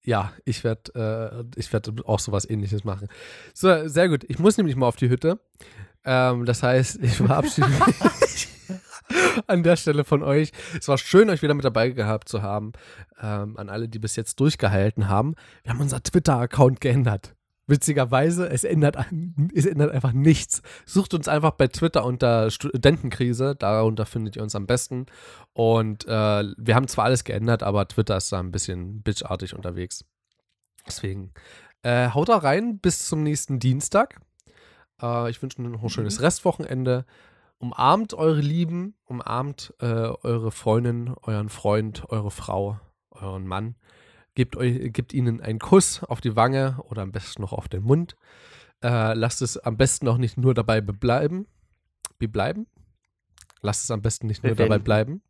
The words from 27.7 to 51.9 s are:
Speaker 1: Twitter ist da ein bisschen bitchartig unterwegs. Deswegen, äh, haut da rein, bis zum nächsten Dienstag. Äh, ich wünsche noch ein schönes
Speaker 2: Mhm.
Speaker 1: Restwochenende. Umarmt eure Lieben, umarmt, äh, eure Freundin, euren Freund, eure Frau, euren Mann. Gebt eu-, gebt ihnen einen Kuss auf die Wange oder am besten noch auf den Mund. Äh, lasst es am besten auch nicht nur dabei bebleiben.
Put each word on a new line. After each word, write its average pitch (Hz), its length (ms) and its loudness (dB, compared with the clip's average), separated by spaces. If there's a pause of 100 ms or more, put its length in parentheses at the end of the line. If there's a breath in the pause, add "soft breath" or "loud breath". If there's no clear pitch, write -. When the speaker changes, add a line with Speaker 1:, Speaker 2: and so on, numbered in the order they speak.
Speaker 1:
Twitter 101 300 0
ist - 160 -4
da 92 80 -4
ein 92 100 -8
bisschen 92 500 -8
bitchartig 98 540 -6
unterwegs. 90 480 -10 (840)
Deswegen, 98 460 -10 (520 loud breath)
äh, 123 260 2
haut 147 180 0
da 226 100 6
rein, 190 420 0
bis - 280 -2
zum 156 160 -2
nächsten 143 360 -2
Dienstag. 139 600 0 (840 soft breath)
Äh, 120 280 -2
ich 117 120 -8
wünsche 131 200 -10
noch 117 220 -8
ein 113 60 -4
schönes 104 300 -4
Speaker 2:
Mhm. 131 60 0
Speaker 1:
Restwochenende. 127 800 0 (540 soft breath)
Umarmt 139 540 2
eure 156 280 2
Lieben, 170 540 -2 (100)
umarmt, 127 720 -8
äh, 120 60 -6
eure 113 680 -2
Freundin, 120 680 -2
euren 107 260 -4
Freund, 107 640 -2
eure 104 200 -4
Frau, 101 480 -6 (320)
euren 95 380 -12
Mann. 104 280 -6 (600 soft breath)
Gebt 127 220 -2
eu-, 123 320 -2
gebt 120 240 -6
ihnen 120 280 0
einen 113 180 -6
Kuss - 440 4
auf - 160 -8
die 110 160 -4
Wange 131 420 2 (120)
oder 107 140 -6
am 95 80 -8
besten - 320 -10
noch 98 100 -8
auf - 160 -8
den 95 140 -6
Mund. 151 340 2 (680 loud breath)
Äh, 113 300 2
lasst 113 300 -2
es - 160 -6
am 113 180 -4
besten 131 300 2
auch 117 100 2
nicht 123 200 -2
nur 127 180 4
dabei 110 260 2
bebleiben. 131 640 0 (720)